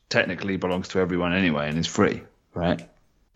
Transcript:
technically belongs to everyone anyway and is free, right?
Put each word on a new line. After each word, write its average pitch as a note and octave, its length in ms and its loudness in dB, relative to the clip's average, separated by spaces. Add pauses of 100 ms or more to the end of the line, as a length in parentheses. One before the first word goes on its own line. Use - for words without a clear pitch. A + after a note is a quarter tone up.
technically F#2+ 480 0
belongs F2+ 320 -2
to F#2+ 100 0
everyone F2 340 0
anyway D#2 360 2
and D#2 100 -2
is E2+ 80 -2
free, - 340 2 (320)
right? F2 320 -2 (500)